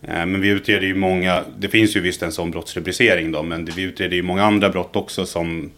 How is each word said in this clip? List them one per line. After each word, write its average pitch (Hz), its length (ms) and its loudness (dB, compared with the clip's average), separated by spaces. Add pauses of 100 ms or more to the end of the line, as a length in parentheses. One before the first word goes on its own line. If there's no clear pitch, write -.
Eh, 82 240 -4
men 95 160 0
vi 98 80 4
utreder 98 380 2
ju 95 80 0
många, 92 480 2 (140)
det 98 120 -4
finns 110 260 4
ju 104 60 4
visst 87 220 -2
en 82 80 -4
sån 85 200 -4
brottsrubricering 85 800 0
då, 78 120 -4
men 82 220 -6
det, 82 100 -8
vi 92 60 -6
utreder 90 340 -4
ju 90 80 0
många 92 200 2
andra 104 260 6
brott 90 260 -4
också 95 300 -2
som 82 520 -4